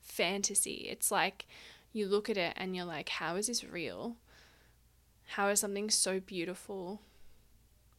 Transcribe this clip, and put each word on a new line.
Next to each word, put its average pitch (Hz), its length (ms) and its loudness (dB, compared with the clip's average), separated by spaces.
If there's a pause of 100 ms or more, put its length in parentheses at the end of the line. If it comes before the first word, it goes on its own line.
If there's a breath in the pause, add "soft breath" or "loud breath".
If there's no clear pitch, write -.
fantasy. - 880 0
It's - 220 0
like 190 340 2 (480 loud breath)
you 208 140 0
look 208 220 4
at 214 80 0
it 175 180 2
and 185 200 -2
you're 180 100 -4
like, 165 240 -4
"How 170 260 -2
is 208 120 2
this 233 160 0
real? 156 540 -6 (1120 soft breath)
How 202 180 4
is 208 100 4
something 202 300 0
so 190 300 4
beautiful 185 800 -6 (960 soft breath)